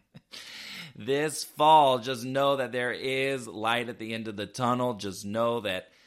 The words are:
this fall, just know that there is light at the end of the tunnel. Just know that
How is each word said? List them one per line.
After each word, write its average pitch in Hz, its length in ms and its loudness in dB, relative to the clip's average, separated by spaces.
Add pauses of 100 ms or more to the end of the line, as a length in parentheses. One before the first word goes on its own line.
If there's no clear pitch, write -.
(960)
this 139 480 -2
fall, 151 560 8
just 120 260 -6
know 139 320 2
that 127 140 -2
there 123 220 -2
is 131 560 -2
light 113 400 -2
at 117 100 -10
the 110 140 -8
end 113 160 -8
of 104 80 -8
the 101 100 -6
tunnel. 123 480 -2
Just 95 300 -10
know 117 360 0
that 95 280 -4 (180)